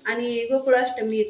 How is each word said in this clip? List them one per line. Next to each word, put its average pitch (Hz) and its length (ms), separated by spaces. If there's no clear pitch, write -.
आणि 233 400
गोकुळाष्टमी. 247 840